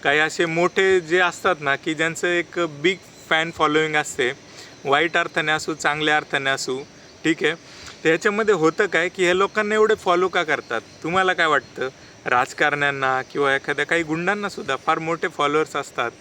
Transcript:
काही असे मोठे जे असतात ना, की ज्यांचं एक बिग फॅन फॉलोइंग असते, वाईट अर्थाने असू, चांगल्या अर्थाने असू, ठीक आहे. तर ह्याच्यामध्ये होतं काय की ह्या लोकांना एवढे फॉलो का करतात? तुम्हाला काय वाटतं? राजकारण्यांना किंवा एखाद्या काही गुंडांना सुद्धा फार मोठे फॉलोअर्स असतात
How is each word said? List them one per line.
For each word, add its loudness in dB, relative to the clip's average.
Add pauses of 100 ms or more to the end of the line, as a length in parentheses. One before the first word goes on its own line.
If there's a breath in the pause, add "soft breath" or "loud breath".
काही 4
असे 2
मोठे 2
जे 0
असतात 0
ना, 0
की -6
ज्यांचं -2
एक 0 (100)
बिग -2 (340)
फॅन 0
फॉलोइंग 2
असते, -2 (520 loud breath)
वाईट 2
अर्थाने 0
असू, -2
चांगल्या 0
अर्थाने -2
असू, -4 (440 loud breath)
ठीक 0
आहे. 2 (500 loud breath)
तर 4
ह्याच्यामध्ये 2
होतं 2
काय 0
की -2
ह्या 4
लोकांना 0
एवढे 4
फॉलो 2
का 0
करतात? -2 (220)
तुम्हाला 0
काय 2
वाटतं? 0 (380 loud breath)
राजकारण्यांना 0
किंवा 0
एखाद्या -2
काही 0
गुंडांना -2
सुद्धा -6
फार 0
मोठे -4
फॉलोअर्स 0
असतात -6 (100)